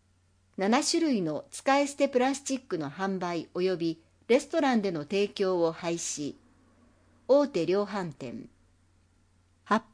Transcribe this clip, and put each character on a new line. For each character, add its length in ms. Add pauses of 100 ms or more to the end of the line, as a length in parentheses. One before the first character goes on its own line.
(580)
七 260
種 180
類 200
の 280
使 300
い 80
捨 80
て 120
プ 120
ラ 160
ス 60
チ 140
ッ 120
ク 100
の 140
販 260
売 380
及 220
び 240 (260)
レ 120
ス 80
ト 140
ラ 140
ン 80
で 80
の 100
提 280
供 340
を 80
廃 240
止。 400 (920)
大 200
手 180
量 180
販 300
店。 340 (1160)
発 300